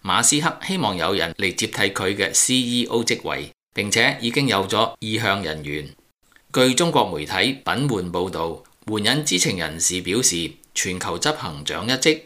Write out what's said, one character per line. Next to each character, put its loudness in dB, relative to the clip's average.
馬 2
斯 4
克 0
希 0
望 0
有 2
人 0
嚟 -2
接 -2
替 -2
佢 0
嘅 -2
C 4
E 0
O 0
職 -2
位， -6
並 -2
且 4
已 -2
經 2
有 2
咗 0
意 -4
向 0
人 -6
員。 -8
據 4
中 2
國 4
媒 -6
體 0
品 -16
換 0
報 -2
道， -4
援 0
引 2
知 0
情 0
人 -4
士 0
表 0
示， 0
全 -4
球 -4
執 0
行 -10
長 -6
一 0
職 2